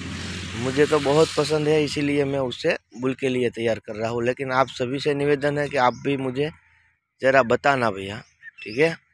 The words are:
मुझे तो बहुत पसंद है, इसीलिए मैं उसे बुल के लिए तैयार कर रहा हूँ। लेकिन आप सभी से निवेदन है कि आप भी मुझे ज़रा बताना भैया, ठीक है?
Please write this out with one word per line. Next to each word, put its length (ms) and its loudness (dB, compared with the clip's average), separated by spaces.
मुझे 320 2
तो 120 4
बहुत 380 4
पसंद 320 0
है, 160 4
इसीलिए 400 0
मैं 140 -4
उसे 400 -2
बुल 180 -2
के 140 -4
लिए 220 0
तैयार 280 -2
कर 180 -12
रहा 140 -4
हूँ। 140 -4
लेकिन 280 -4
आप 160 2
सभी 320 -4
से 140 0
निवेदन 440 0
है 100 -2
कि 80 -6
आप 180 2
भी 220 -2
मुझे 340 -4
ज़रा 200 6
बताना 480 2
भैया, 320 -8
ठीक 160 -10
है? 180 2